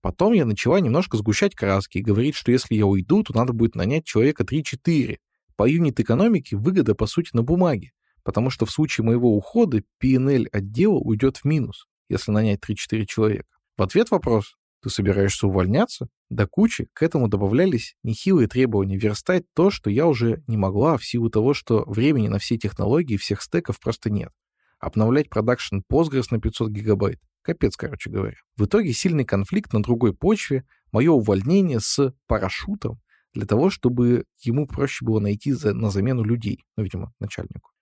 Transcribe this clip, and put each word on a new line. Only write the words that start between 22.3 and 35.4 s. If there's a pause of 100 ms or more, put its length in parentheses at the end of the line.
все
технологии
всех
стеков
просто
нет. (500)
Обновлять
продакшн (120)
Postgres
на
пятьсот
гигабайт. (240)
Капец,
короче
говоря. (200)
В
итоге
сильный
конфликт
на
другой
почве, (260)
моё
увольнение
с (160)
парашютом, (360)
для
того,
чтобы (160)
ему
проще
было
найти